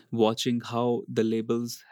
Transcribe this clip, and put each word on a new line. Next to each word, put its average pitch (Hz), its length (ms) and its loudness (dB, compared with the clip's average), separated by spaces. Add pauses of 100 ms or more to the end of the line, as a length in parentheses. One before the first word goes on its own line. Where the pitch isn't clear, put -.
(120)
watching 113 480 2
how 117 480 0
the 123 160 0
labels 117 680 -2